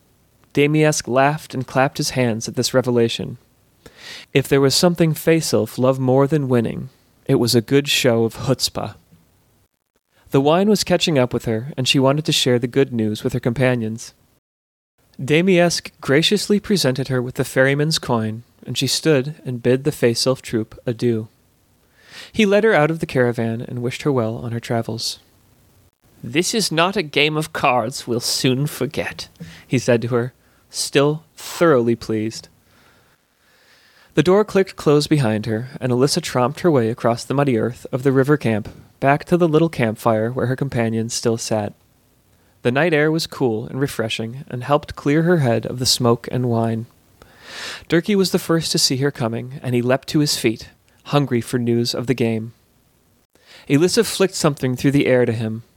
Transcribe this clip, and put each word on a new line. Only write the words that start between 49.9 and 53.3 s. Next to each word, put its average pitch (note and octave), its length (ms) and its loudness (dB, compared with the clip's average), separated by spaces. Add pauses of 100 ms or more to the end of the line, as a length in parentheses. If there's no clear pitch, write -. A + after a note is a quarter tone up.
to D#3+ 100 2
his D3 180 0
feet, - 320 -2 (360)
hungry C3 360 0
for - 180 -4
news A#2 340 0
of B2 140 -6
the C3+ 80 0
game. A2+ 380 -2 (1160)